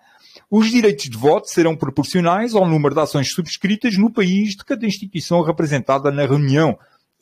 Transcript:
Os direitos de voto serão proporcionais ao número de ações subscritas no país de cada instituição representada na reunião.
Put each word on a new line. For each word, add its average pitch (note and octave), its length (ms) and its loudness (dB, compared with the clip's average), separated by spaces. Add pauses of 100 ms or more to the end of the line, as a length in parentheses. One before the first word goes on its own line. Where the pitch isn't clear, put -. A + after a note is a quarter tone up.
(500)
Os A3 220 2
direitos G#3+ 340 2
de A#2+ 100 -10
voto D3+ 320 2
serão E3 300 0
proporcionais F3 800 0
ao F#3+ 120 4
número D3 280 2
de D#3 60 2
ações C#3+ 300 -2
subscritas G3+ 640 -2
no G#3+ 140 2
país G3 440 0
de - 100 -20
cada A#3 200 -4
instituição F3 580 -4
representada C#3+ 680 -2
na C#3+ 140 -2
reunião. C#3 520 2 (440)